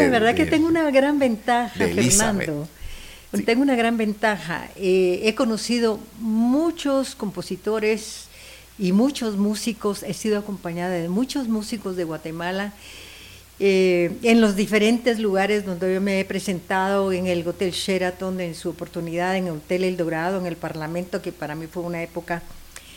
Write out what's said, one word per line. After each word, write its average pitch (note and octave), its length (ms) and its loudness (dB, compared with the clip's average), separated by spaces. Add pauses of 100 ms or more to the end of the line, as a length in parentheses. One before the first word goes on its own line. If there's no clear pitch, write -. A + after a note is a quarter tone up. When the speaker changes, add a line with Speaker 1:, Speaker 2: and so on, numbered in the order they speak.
Speaker 1:
la C4+ 60 6
verdad A3+ 260 4
que D#4 100 4
Speaker 2:
de, D#4+ 60 0
Speaker 1:
tengo D#4+ 160 4
una E4 240 2
gran C#4 260 4
ventaja, A#3+ 640 0
Speaker 2:
de - 80 2
Elizabeth? G#3 540 2
Speaker 1:
Fernando. D3+ 220 -4 (640)
Speaker 2:
Sí. G3+ 100 -2
Speaker 1:
Tengo A#3 200 2
una C#4 120 2
gran A#3 220 2
ventaja. G#3 800 -2
Eh, F#3 460 2
he A3 120 2
conocido A3+ 640 0 (200)
muchos C4+ 960 2
compositores G#3+ 1080 -4 (520)
y F3+ 160 0
muchos A3+ 420 2
músicos, G#3 680 -2
he G3 100 -4
sido G#3+ 260 0
acompañada F#3 540 -6
de E3+ 160 -2
muchos B3+ 400 0
músicos G#3 480 -4
de F3+ 80 0
Guatemala, E3+ 640 -6 (880)
eh, F#3 520 4 (120)
en A#3 180 6
los G#3 140 4
diferentes G#3+ 640 2
lugares G3+ 460 2
donde F#3 300 0
yo F#3+ 60 0
me G3 200 2
he G3 40 -2
presentado, F#3+ 880 0
en F#3 160 0
el F3 180 0
Hotel F3 260 -2
Sheraton, F#3 680 -2
en E3+ 160 -6
su F3 140 -6
oportunidad, E3+ 680 -4
en F#3 120 0
el E3 60 -4
Hotel F3+ 300 -2
El F#3 140 0
Dorado, E3 420 -2
en F3+ 60 -4
el E3 100 -6
Parlamento, E3 640 -6
que F3 120 -8
para D3+ 220 -8
mí D#3+ 120 -10
fue F3 160 -8
una E3+ 200 -6
época, E3+ 380 -6 (560)